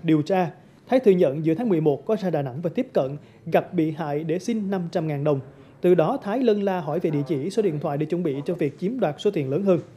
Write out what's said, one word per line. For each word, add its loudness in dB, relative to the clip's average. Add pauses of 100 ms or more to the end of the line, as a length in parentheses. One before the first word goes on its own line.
điều 4
tra, 0 (380)
Thái 4
thừa 6
nhận 4
giữa 2
tháng -2
mười 2
một 0
có 0
ra -2
Đà -2
Nẵng -6
và -2
tiếp -2
cận, 0 (300)
gặp 0
bị 2
hại -4
để -2
xin -4
năm -2
trăm -2
ngàn -2
đồng. 2 (400)
Từ 6
đó, 2
Thái -2
lân 2
la 0
hỏi -4
về -2
địa 0
chỉ, -2
số -2
điện 0
thoại -2
để -2
chuẩn -2
bị -2
cho -2
việc -2
chiếm -4
đoạt 0
số 0
tiền -2
lớn -2
hơn. 4 (160)